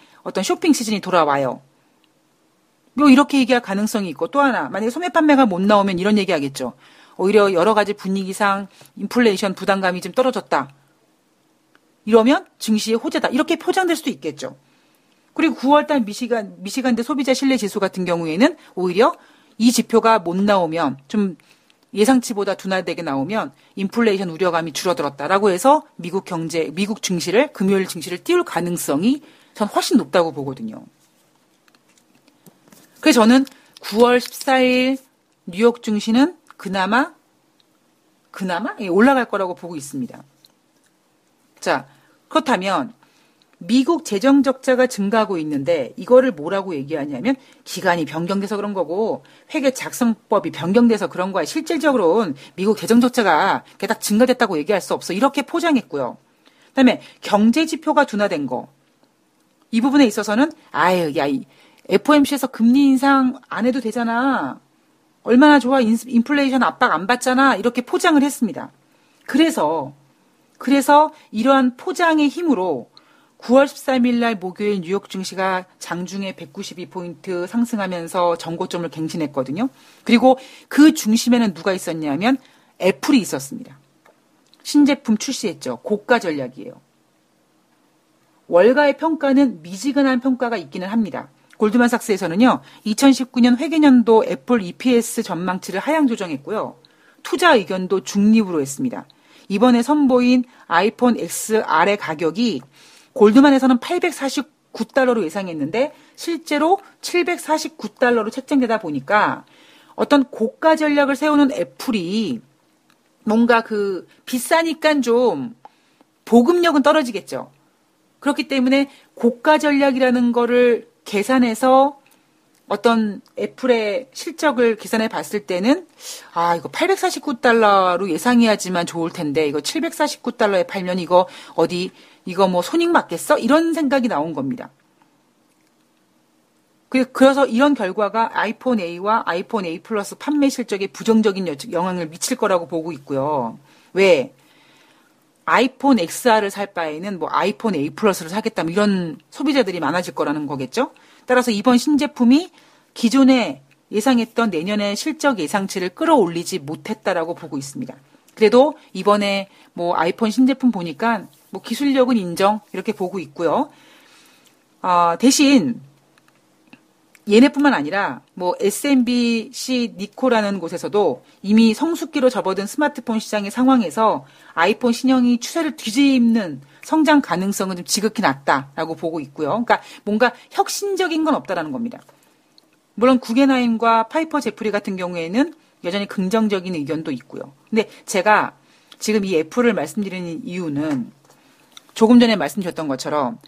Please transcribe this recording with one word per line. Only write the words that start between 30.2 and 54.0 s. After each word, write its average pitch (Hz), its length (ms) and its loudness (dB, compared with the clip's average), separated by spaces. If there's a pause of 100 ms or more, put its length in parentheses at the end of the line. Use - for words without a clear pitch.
보거든요. 131 500 -10 (2250)
그래서 269 180 4
저는 247 260 6 (360)
구월 240 400 2
십사일 254 800 0 (460)
뉴욕 226 380 0
증시는 233 540 0 (180)
그나마, 196 560 -2 (1200)
그나마? 190 480 -6
예, 202 80 -6
올라갈 233 380 4
거라고 190 280 -4
보고 170 220 -14
있습니다. 139 480 -12 (1400)
자, 151 280 -4 (420)
그렇다면 196 640 -2 (720)
미국 262 420 0
재정 262 360 2
적자가 254 460 0
증가하고 202 500 -2
있는데 147 580 -4
이거를 247 360 4
뭐라고 180 420 -6
얘기하냐면 147 640 -6 (280)
기간이 175 420 -2
변경돼서 196 500 -4
그런 202 180 -6
거고 180 500 -4 (300)
회계 277 160 0
작성법이 214 800 -2
변경돼서 202 600 2
그런 190 220 -6
거야. 180 140 -4
실질적으로는 240 880 0 (220)
미국 202 220 0
재정 226 220 2
적자가 190 640 2 (140)
게다가 196 220 -4
증가됐다고 220 580 0